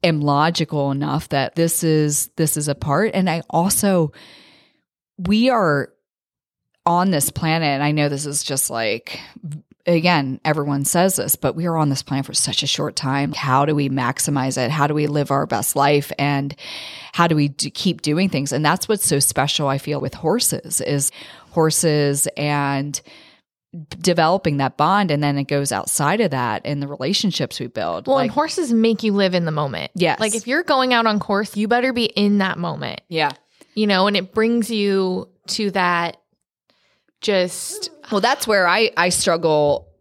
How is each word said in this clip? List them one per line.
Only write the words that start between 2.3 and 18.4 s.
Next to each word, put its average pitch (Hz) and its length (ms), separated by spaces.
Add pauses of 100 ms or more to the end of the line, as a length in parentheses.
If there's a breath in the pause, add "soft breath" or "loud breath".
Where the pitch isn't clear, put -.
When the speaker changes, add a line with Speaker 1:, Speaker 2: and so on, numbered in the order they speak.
Speaker 1:
this 156 220
is 147 100
a 143 80
part. 165 380
And 185 160
I 165 200
also, 175 600 (1040 loud breath)
we 214 320
are 165 420 (920)
on 180 260
this 147 180
planet, 160 380
and 139 160
I 147 80
know 147 180
this 143 160
is 143 180
just - 260
like, 113 500 (680 loud breath)
again, 160 580
everyone 143 420
says 185 320
this, - 180
but - 200
we 165 100
are 165 120
on 151 120
this 135 140
planet - 220
for - 80
such - 300
a 143 40
short - 280
time. 139 380
How 139 320
do 151 100
we 143 140
maximize 135 680
it? 123 140
How 147 160
do 147 60
we 147 140
live 147 240
our 139 140
best - 300
life? 143 440
And 143 340 (600 loud breath)
how 170 140
do 160 80
we 143 140
do, 139 200
keep 170 320
doing 165 280
things? 139 220